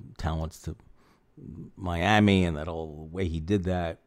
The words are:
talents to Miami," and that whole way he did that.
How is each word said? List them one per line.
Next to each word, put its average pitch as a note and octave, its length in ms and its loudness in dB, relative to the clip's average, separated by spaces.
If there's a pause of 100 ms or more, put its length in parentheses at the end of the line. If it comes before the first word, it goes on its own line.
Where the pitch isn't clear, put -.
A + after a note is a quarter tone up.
(180)
talents D#2+ 460 -4
to E2 120 -8 (1000)
Miami," F#2+ 680 4
and E2+ 120 0
that D#2 100 -6
whole D#2+ 440 -8
way F#2 160 -4
he D#2+ 120 -4
did F2+ 260 0
that. F2 420 -2